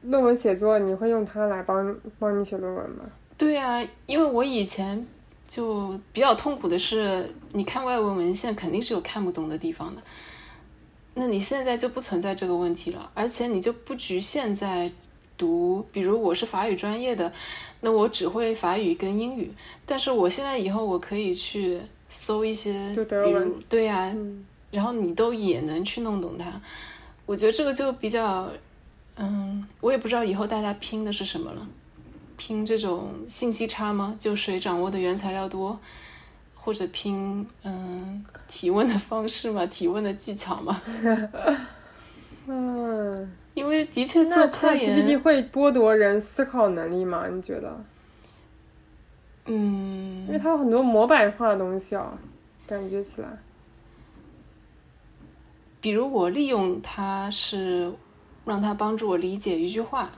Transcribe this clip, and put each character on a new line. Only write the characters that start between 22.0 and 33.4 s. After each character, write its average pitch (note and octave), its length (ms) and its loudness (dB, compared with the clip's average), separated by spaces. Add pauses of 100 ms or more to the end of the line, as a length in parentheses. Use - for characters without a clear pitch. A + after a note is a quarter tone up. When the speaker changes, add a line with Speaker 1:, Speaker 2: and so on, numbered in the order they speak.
Speaker 2:
搜 - 340 -2
一 A3 120 0
些， G3+ 400 -4
Speaker 1:
读 A3 100 0
德 G3+ 240 2
文。 F#3 160 4
Speaker 2:
比 F3+ 60 0
如， - 180 -8
对 A3+ 180 4
啊， F#3+ 280 0
Speaker 1:
嗯。 G3+ 320 -8 (240)
Speaker 2:
然 G3+ 120 0
后 A#3+ 100 0
你 G3 220 0
都 A#3 200 2
也 G3+ 260 0
能 D#3 240 -2
去 - 160 -6
弄 G#3 220 -2
懂 E3+ 160 -8
它。 F3 200 -8 (680)
我 G3+ 100 -2
觉 F#3 80 0
得 A3 80 8
这 D4+ 120 2
个 C#4 100 0
就 C4+ 180 0
比 A#3+ 160 -4
较， G#3 400 0 (680)
嗯， G3+ 500 -4 (140)
我 A3+ 100 2
也 C4 80 2
不 A#3 100 -4
知 A#3+ 60 0
道 A#3+ 80 2
以 G3+ 100 0
后 G3+ 140 -2
大 G#3+ 160 -2
家 G#3 120 -2
拼 G#3+ 300 -8
的 G#3 80 -4
是 G3+ 120 -4
什 - 160 -6
么 - 120 -8
了。 - 140 -12 (720)
拼 G#3+ 280 -4
这 A3 140 2
种 F#3 340 -2 (160)
信 A#3+ 240 -2